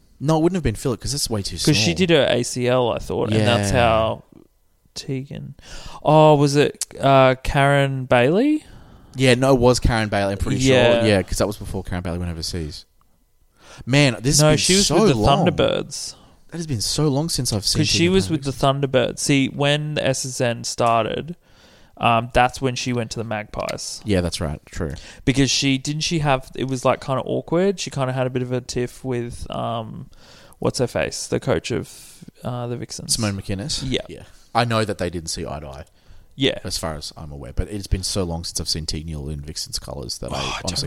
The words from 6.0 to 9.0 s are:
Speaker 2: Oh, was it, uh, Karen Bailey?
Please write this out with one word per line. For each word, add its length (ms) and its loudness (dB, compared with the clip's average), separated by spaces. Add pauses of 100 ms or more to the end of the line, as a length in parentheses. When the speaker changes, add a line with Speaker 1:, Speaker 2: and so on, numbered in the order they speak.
Speaker 2:
Oh, 320 8
was 220 4
it, 280 2 (140)
uh, 420 6
Karen 640 2
Bailey? 600 4 (500)